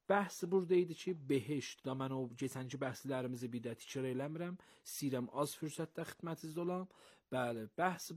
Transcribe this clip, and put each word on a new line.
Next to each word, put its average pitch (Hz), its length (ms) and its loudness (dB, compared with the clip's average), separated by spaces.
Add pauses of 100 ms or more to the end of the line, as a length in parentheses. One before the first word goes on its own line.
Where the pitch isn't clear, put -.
Bəhs 190 420 2
burada 185 240 6
idi 170 200 6
ki, - 160 -2 (180)
behişt, 135 560 2
da 131 60 0
mən 135 200 0
o 131 240 0
keçənki 127 420 -4
bəhslərimizi 127 760 -2
bir 120 100 -2
də 117 160 -2
təkrar 131 300 -2
eləmirəm, 156 480 -2 (260)
istəyirəm 127 480 -2
az 143 240 0
fürsətdə 160 540 -6
xidmətinizdə 165 500 -6
olam. 180 300 0 (420)
Bəli, 120 320 0 (140)
bəhs 175 400 2